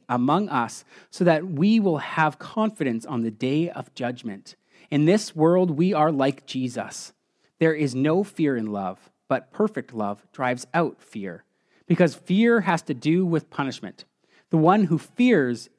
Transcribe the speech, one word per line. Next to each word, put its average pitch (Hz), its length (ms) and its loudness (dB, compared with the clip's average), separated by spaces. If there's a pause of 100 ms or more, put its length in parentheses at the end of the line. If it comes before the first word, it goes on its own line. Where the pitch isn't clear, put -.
among 143 420 0
us, 120 360 -6 (240)
so - 160 -4
that 165 200 4
we 190 340 2
will 185 180 0
have 156 420 -2
confidence 156 640 -4
on 120 160 -6
the 113 100 -4
day 139 380 -2
of - 240 -14
judgment. 120 600 -10 (340)
In 147 160 2
this 202 300 2
world, 175 360 4
we 175 220 0
are 156 180 2
like 135 340 -2
Jesus. - 680 -8 (480)
There 160 140 4
is 147 220 -2
no 156 280 2
fear 151 320 -2
in 110 120 -4
love, 95 420 -8 (200)
but - 220 -4
perfect 214 420 -4
love 104 380 -6
drives 127 420 -4
out 165 280 -2
fear, 95 420 -12 (420)
because 170 300 2
fear 226 460 2
has 175 220 -2
to 151 100 -6
do 156 320 0
with 165 240 -2
punishment. - 560 -8 (440)
The 170 80 2
one 185 280 6
who 156 120 0
fears 147 800 0